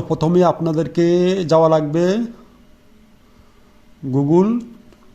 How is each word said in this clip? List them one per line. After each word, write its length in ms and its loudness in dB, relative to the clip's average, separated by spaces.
প্রথমে 300 0
আপনাদেরকে 540 -2
যাওয়া 220 4
লাগবে 320 0
Google 360 2